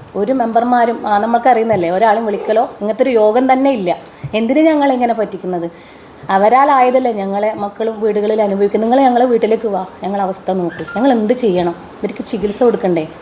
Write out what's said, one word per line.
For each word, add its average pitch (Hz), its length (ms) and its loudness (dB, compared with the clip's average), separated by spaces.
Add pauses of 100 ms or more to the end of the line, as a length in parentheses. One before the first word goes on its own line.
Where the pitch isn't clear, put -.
(160)
ഒരു 208 180 -2
മെമ്പർമാരും, 233 720 0
ആ, 208 100 0
നമുക്കറിയുന്നല്ലേ, 226 720 0
ഒരാളും 214 360 2
വിളിക്കലോ 214 380 0 (180)
ഇങ്ങനത്തെ 214 220 -2
ഒരു 269 60 0
യോഗം 240 440 2
തന്നെ 269 180 2
ഇല്ല. 185 260 -2 (360)
എന്തിനു 226 280 0
ഞങ്ങളിങ്ങനെ 277 520 2
പറ്റിക്കുന്നത്? 180 580 -6 (580)
അവരാലായതല്ലേ 254 840 4
ഞങ്ങളെ 202 420 -4
മക്കളും 214 480 -6
വീടുകളിൽ 214 400 0
അനുഭവിക്കുന്നത്. 202 500 0
നിങ്ങൾ 269 160 4
ഞങ്ങളെ 247 180 4
വീട്ടിലേക്ക് 226 420 0
വാ, 190 180 -4 (180)
ഞങ്ങളെ 196 200 -2
അവസ്ഥ 190 280 -4
നോക്ക്. 170 340 -4 (100)
ഞങ്ങൾ 254 160 2
എന്ത് 220 220 2
ചെയ്യണം? 180 420 0 (280)
ഇവർക്ക് 202 220 -6
ചികിത്സ 208 380 -4
കൊടുക്കണ്ടേ, 180 440 0 (140)